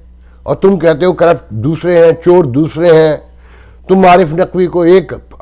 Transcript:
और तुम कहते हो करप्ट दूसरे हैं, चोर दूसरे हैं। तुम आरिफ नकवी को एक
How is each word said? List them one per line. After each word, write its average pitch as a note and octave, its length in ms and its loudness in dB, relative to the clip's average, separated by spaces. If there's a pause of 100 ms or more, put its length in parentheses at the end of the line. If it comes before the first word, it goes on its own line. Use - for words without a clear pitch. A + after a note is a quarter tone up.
(480)
और C#3 80 -4
तुम G3 220 0
कहते D#3+ 280 -2
हो F#3 80 0
करप्ट E3 400 -2
दूसरे E3 520 0
हैं, E3 160 0
चोर F3 240 2
दूसरे D#3 520 0
हैं। D#3 200 0 (720)
तुम F#3+ 160 2
आरिफ F3+ 280 2
नकवी F3+ 320 -4
को E3+ 200 -2
एक E3+ 280 2 (280)